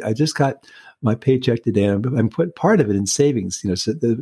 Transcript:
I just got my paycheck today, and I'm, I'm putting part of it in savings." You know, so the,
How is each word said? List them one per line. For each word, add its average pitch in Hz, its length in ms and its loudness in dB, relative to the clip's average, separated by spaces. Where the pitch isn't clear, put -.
I 110 80 -2
just 151 220 -2
got 139 320 -2
my 110 140 2
paycheck 127 480 0
today, 101 220 2
and 101 200 0
I'm, 127 120 -2
I'm 110 120 2
putting 170 240 -4
part 196 260 2
of 113 80 2
it 101 80 0
in 98 120 -2
savings." 120 560 -2
You 101 60 -2
know, 90 60 0
so 107 180 -4
the, 120 160 -2